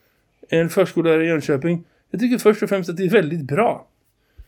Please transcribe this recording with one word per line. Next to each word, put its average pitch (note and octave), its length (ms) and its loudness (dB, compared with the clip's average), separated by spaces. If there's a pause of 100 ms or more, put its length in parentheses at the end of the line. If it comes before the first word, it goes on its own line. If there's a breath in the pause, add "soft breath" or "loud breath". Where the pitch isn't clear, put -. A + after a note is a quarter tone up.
(480)
En E3 200 0
förskollärare E3 560 2
i E3 40 0
Jönköping, E3 560 -2 (260 soft breath)
"Jag F#3 100 -6
tycker A#3+ 180 0
först G#3 240 2
och G#3 60 -4
främst F#3+ 220 -2
att E3+ 60 -6
det F#3+ 80 -4
är E3+ 60 0
väldigt E3+ 320 2
bra." C#3+ 440 -2 (600)